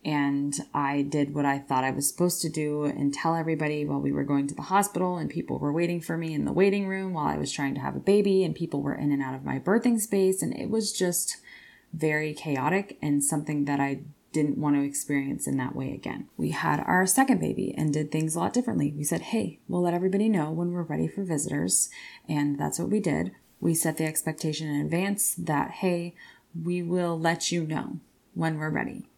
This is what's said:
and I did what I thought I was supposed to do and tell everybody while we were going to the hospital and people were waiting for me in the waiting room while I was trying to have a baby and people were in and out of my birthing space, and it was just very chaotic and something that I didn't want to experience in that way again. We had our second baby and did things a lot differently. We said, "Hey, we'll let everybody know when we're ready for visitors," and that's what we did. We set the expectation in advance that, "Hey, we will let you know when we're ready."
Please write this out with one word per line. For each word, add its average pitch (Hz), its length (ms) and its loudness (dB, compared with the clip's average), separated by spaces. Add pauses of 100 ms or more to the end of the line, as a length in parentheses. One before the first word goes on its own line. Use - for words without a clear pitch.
and 143 540 0 (160)
I 143 300 0
did 147 320 0
what 143 100 2
I 139 140 2
thought 131 240 0
I 135 80 2
was 139 180 -2
supposed 175 320 0
to 160 80 -2
do 147 360 -2
and 143 280 0
tell 165 220 0
everybody 151 500 0
while 143 140 0
we 143 120 0
were 143 120 0
going 143 240 2
to 143 80 -6
the 143 80 -10
hospital 185 540 0
and 151 120 -4
people - 300 -4
were 147 120 0
waiting 170 300 0
for 165 160 -4
me 160 160 -4
in 147 120 0
the 143 60 -2
waiting 196 360 4
room 190 260 -4
while 147 140 0
I 151 100 0
was 143 140 -4
trying 139 240 -2
to 139 60 -6
have 139 140 -4
a 135 40 -4
baby 196 440 4
and 156 120 0
people 160 260 -4
were 143 140 -2
in 147 160 0
and 139 100 2
out 131 140 -4
of 135 80 -10
my 135 160 -2
birthing 226 400 2
space, 190 420 2
and - 160 -2
it - 120 -6
was 214 220 0
just - 460 -2 (560)
very 156 400 0
chaotic 156 680 0
and 143 220 2
something 147 420 0
that 143 140 0
I 139 220 0 (320)
didn't 147 240 2
want 147 180 2
to 139 80 2
experience 139 640 -2
in 135 120 0
that 131 180 -4
way 135 180 -4
again. - 440 -8
We 156 140 -2
had 151 280 0
our 185 260 4
second 262 340 4
baby - 380 -2
and 151 160 2
did 151 180 -2
things 156 220 0
a 170 60 -2
lot 180 140 0
differently. 180 420 0
We 147 80 -4
said, - 180 -2
"Hey, 208 460 -4
we'll 175 140 0
let 175 120 2
everybody 190 360 2
know 160 220 2
when 175 200 0
we're 175 120 -2
ready 160 240 0
for 202 160 -4
visitors," 165 640 0 (380)
and 147 300 2
that's 151 220 -2
what 170 100 -2
we 208 100 4
did. 170 340 0 (260)
We 170 160 2
set 156 220 0
the 160 80 0
expectation 156 640 -4
in 147 140 0
advance 180 540 0
that, 156 360 0
"Hey, 175 440 -2 (440)
we 175 220 -2
will 170 380 0
let 165 320 2
you 170 160 0
know 156 320 -4 (340)
when 160 240 0
we're 156 140 -2
ready." - 340 -4 (120)